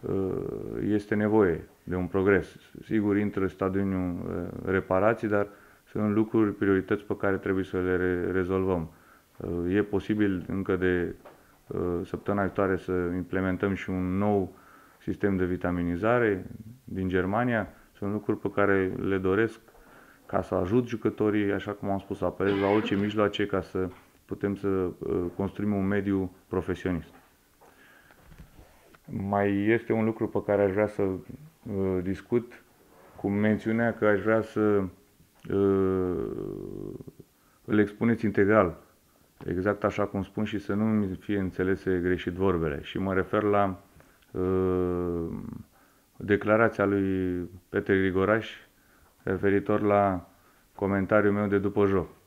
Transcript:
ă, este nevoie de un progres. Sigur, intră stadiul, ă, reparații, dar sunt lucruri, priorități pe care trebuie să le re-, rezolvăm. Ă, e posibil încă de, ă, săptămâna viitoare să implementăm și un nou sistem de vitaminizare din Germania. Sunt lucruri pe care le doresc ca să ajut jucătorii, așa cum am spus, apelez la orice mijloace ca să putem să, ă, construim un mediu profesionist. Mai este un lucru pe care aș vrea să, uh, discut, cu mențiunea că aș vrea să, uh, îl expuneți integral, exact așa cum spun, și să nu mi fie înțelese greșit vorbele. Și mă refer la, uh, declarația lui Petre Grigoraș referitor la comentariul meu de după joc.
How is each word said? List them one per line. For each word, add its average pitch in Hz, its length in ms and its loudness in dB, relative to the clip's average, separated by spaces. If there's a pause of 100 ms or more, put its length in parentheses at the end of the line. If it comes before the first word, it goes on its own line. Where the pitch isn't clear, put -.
ă, 90 40 -2 (760)
este 104 260 0
nevoie 104 500 4 (200)
de 87 100 -6
un 90 120 0
progres. 95 500 2 (280)
Sigur, 104 320 2
intră 101 300 -2
stadiul, 95 460 -2
ă, 90 800 -4
reparații, 95 580 2
dar 104 180 2 (380)
sunt 107 300 -2
lucruri, 107 400 2
priorități 98 500 0
pe 98 120 -4
care 98 200 0
trebuie 95 280 0
să 95 120 -6
le 90 200 0
re-, 90 340 0
rezolvăm. 92 600 0 (520)
Ă, 87 260 -4
e 101 140 2
posibil 101 680 0
încă 95 280 -2
de, 90 380 0 (600)
ă, 87 300 -2
săptămâna 101 400 -2
viitoare 95 320 0
să 87 160 -6
implementăm 92 800 -2
și - 160 -8
un 92 280 -2
nou 101 340 0 (500)
sistem 98 340 -2
de 92 80 2
vitaminizare 90 1000 0 (380)
din 95 240 -4
Germania. 101 600 0 (280)
Sunt 101 160 -6
lucruri 107 260 -2
pe 98 160 -4
care 98 380 2 (160)
le 95 100 0
doresc 98 420 0 (680)
ca 95 160 -2
să 95 120 -4
ajut 98 340 2
jucătorii, 104 640 0
așa 98 200 -4
cum 101 180 -6
am 98 80 0
spus, 98 220 -8
apelez 98 400 0
la 98 80 4
orice 107 260 2
mijloace 104 520 0
ca 98 140 0
să 92 280 -4 (360)
putem - 300 -4
să, 98 140 -4
ă, 92 240 0 (440)
construim 101 380 -2
un 95 120 -2
mediu 98 440 0 (180)
profesionist. 90 680 -4 (2000)
Mai 101 460 0
este 113 260 2
un 113 120 2
lucru 110 240 0
pe 101 180 -4
care 101 160 4
aș 98 100 4
vrea 104 140 2
să, 104 160 -4
uh, 95 160 0 (840)
discut, 104 600 -4 (540)
cu - 120 -4
mențiunea 107 680 2
că 107 120 0
aș 104 140 4
vrea 110 200 2
să, 107 200 -4 (920)
uh, 95 640 2 (1500)
îl 110 140 2
expuneți 113 460 2
integral, 98 520 4 (720)
exact 92 380 -2
așa 101 200 0
cum 98 180 -4
spun, 104 220 -6
și 104 140 -6
să 101 160 -4
nu 104 100 0
mi 104 360 0
fie 104 180 -2
înțelese 92 640 0
greșit 90 300 0
vorbele. 87 500 0
Și - 160 -8
mă 95 160 -2
refer 95 280 0
la, 101 380 2 (500)
uh, 90 960 0 (880)
declarația 107 680 2
lui 95 640 0 (200)
Petre 101 300 2
Grigoraș 95 520 2 (720)
referitor 98 580 2
la 101 480 2 (460)
comentariul 101 580 2
meu 104 140 0
de 101 120 2
după 101 280 2
joc. 98 220 2 (180)